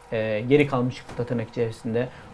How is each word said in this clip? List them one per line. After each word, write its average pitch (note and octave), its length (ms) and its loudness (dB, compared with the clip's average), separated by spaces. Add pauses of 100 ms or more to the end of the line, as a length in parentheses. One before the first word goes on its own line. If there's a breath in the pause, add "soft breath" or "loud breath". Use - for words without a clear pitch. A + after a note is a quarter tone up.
(120)
e, A2 360 0
geri C#3+ 180 8
kalmışlıkla B2 580 -2
tırnak A#2 240 -2
içerisinde A#2 600 -2 (260 loud breath)